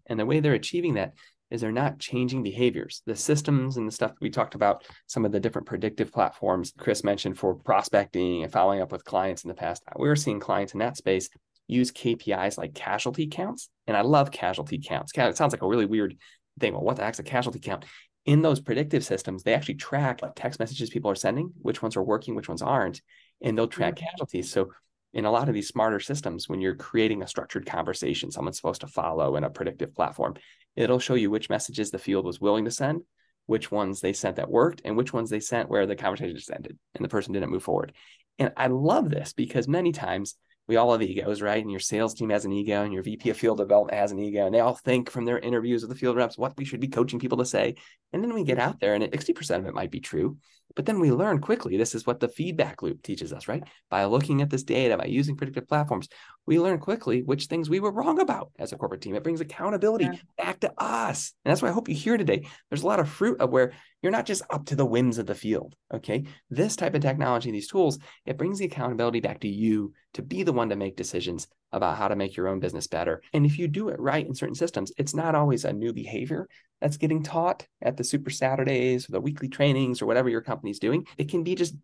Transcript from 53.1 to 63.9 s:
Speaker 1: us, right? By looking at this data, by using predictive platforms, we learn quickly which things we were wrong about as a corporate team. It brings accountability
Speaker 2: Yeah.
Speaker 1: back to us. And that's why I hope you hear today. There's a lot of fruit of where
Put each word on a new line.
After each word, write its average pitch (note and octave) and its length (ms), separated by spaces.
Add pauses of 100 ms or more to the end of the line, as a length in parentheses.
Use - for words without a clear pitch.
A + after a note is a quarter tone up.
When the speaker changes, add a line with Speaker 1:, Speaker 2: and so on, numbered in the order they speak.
Speaker 1:
us, C#2+ 160
right? C#3+ 140 (260)
By G2 160
looking C#3 360
at C#3+ 80
this C3+ 140
data, A#2 340
by - 80
using C#3 300
predictive C3+ 320
platforms, D3 400 (380)
we D#3+ 160
learn F3 180
quickly C3 440
which C#3+ 240
things E3 220
we F#3 120
were G3+ 100
wrong D4+ 300
about - 360
as - 140
a - 60
corporate - 240
team. G2+ 140
It - 80
brings D#3+ 180
accountability G3+ 640
Speaker 2:
Yeah. F3 80 (240)
Speaker 1:
back F3 240
to - 160
us. - 560 (100)
And C#3+ 80
that's - 100
why B2 80
I E3+ 40
hope A3+ 160
you D#3 60
hear A3 220
today. D3 280 (240)
There's D3 140
a E3 40
lot G3+ 120
of D3 100
fruit G#3+ 320
of B2+ 80
where B2+ 240 (280)